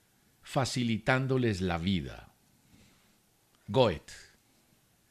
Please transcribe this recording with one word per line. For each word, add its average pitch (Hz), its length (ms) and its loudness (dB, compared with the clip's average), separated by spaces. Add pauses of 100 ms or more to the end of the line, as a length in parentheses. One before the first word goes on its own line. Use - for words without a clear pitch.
(420)
facilitándoles 127 1160 0
la 87 160 0
vida. 82 540 -2 (1400)
Goethe. 104 460 0 (960)